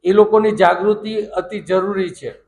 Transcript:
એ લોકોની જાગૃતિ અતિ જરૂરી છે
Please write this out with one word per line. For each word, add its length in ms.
એ 140
લોકોની 420
જાગૃતિ 520
અતિ 180
જરૂરી 500
છે 120